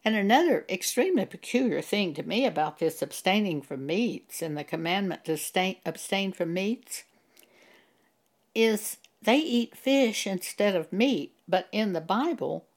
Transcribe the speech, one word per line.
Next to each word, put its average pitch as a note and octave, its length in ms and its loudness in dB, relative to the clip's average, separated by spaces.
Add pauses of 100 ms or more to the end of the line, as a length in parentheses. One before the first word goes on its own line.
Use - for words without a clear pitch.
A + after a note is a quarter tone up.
And A3 120 2
another A#3 500 4
extremely B3 580 0
peculiar A3 560 -2
thing F#3+ 340 -2
to D3+ 80 -8
me G#3 220 0
about D#3 340 -2
this D#3+ 220 0
abstaining F#3 600 0
from C3+ 240 -10
meats G3+ 560 -4
and D#3 160 -6
the D3 80 -8
commandment F3 580 -4
to D#3+ 140 -2
stay, F#3 480 -2
abstain F#3+ 480 -4
from E3+ 200 -4
meats G3 520 -4 (1500)
is A3 440 2 (240)
they A#3 160 4
eat A#3+ 400 0
fish C4 500 2
instead G3 480 0
of D#3+ 160 -2
meat. G#3 420 0 (140)
But F3+ 240 0
in G#3 220 0
the D#3+ 80 -2
Bible F#3+ 640 -2 (120)